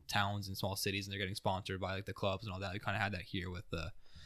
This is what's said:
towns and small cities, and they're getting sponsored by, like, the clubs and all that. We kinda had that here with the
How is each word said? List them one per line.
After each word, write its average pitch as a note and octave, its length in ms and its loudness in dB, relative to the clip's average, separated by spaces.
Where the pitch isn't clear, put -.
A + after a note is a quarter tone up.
towns G2+ 400 4
and F#2+ 80 -4
small G2 200 0
cities, G2 300 2
and G2 60 -6
they're G2 60 -2
getting G2 160 0
sponsored F#2+ 460 0
by, F#2+ 140 0
like, G2 120 -2
the - 80 -4
clubs F#2+ 300 2
and G#2+ 80 -4
all F#2 80 -2
that. F#2+ 120 -2
We G2+ 60 -2
kinda G2+ 200 0
had G2+ 140 4
that F2+ 100 -2
here F#2 280 -2
with F2 200 -6
the - 220 -2